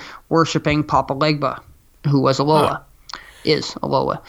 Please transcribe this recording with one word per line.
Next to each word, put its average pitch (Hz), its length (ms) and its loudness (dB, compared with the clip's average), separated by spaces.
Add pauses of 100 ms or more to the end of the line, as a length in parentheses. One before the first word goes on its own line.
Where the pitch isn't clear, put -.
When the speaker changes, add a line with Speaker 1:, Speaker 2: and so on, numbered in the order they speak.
(300)
Speaker 1:
worshiping 156 540 2
Papa 143 300 0
Legba, 143 460 -2 (480)
who 143 140 4
was 135 180 2
a 143 40 2
Loa, 151 400 2 (300)
Speaker 2:
Huh. - 60 -16 (240)
Speaker 1:
is - 400 -2
a - 40 -4
Loa. 69 420 -2